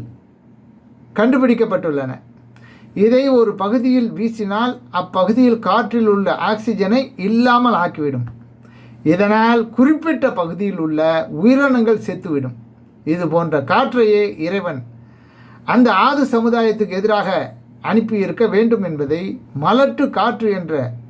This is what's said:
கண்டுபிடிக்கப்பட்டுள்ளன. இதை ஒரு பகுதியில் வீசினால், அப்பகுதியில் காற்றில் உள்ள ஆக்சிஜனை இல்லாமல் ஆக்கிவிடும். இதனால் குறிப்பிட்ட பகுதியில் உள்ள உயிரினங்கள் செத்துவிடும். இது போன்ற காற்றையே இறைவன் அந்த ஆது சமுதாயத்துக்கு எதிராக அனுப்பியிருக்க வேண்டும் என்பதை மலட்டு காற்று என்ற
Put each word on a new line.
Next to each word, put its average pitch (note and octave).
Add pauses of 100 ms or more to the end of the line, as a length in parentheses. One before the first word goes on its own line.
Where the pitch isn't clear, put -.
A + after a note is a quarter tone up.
(1160)
கண்டுபிடிக்கப்பட்டுள்ளன. A3 (920)
இதை B3+ (160)
ஒரு A3 (100)
பகுதியில் A#3+
வீசினால், A3+ (260)
அப்பகுதியில் G#3
காற்றில் A3
உள்ள F#3+ (140)
ஆக்சிஜனை G#3+ (260)
இல்லாமல் A#3+
ஆக்கிவிடும். C#3+ (880)
இதனால் A3 (140)
குறிப்பிட்ட D4 (140)
பகுதியில் F3
உள்ள D#3 (440)
உயிரினங்கள் A#3+
செத்துவிடும். C#3+ (560)
இது F3
போன்ற D#3 (100)
காற்றையே A3 (240)
இறைவன் F3 (960)
அந்த A#3+ (200)
ஆது C#4
சமுதாயத்துக்கு A3
எதிராக G#3 (640)
அனுப்பியிருக்க G#3 (140)
வேண்டும் A3
என்பதை D3+ (420)
மலட்டு B3
காற்று A3 (100)
என்ற D#3+ (340)